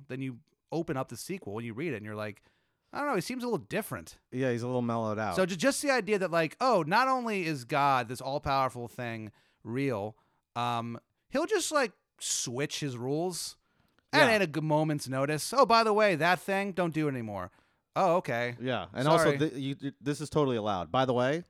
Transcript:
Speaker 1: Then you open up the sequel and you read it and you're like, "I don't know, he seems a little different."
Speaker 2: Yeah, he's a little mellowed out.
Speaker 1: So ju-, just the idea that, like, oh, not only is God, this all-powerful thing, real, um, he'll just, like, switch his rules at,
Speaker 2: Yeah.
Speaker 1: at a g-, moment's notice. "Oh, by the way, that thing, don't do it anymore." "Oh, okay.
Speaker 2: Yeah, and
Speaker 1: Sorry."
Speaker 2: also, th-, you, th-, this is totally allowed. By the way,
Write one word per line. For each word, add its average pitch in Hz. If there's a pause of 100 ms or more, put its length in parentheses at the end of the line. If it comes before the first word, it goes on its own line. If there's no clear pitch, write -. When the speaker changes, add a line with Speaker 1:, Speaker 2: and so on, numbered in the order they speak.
Speaker 1:
Then 131
you 127 (340)
open 160
up 131
the 120
sequel 139
and 117
you 113
read 143
it 107
and 101
you're 107
like, 107 (500)
"I -
don't 294
know, 277
he 175
seems 247
a 247
little 180
different." - (140)
Speaker 2:
Yeah, 127
he's 117
a 123
little 123
mellowed 113
out. 101
Speaker 1:
So 185
ju-, 180
just 247
the 294
idea 208
that, 175
like, 165
oh, 233
not 220
only 233
is 147
God, 135
this 123
all-powerful 135
thing, 113 (320)
real, 113 (400)
um, 117 (300)
he'll 302
just, 381
like, 269 (260)
switch -
his 135
rules 156 (540)
at, 285
Speaker 2:
Yeah. 226
Speaker 1:
at 208
a 175
g-, 151
moment's 151
notice. 143
"Oh, 277
by 226
the 220
way, 208
that 170
thing, 196
don't 170
do 156
it 143
anymore." 104 (460)
"Oh, 170
okay. 120
Speaker 2:
Yeah, 120
and 127
Speaker 1:
Sorry." 160 (160)
Speaker 2:
also, 139
th-, 156
you, 135
th-, 139
this 143
is 143
totally 135
allowed. 95
By 131
the 127
way, 131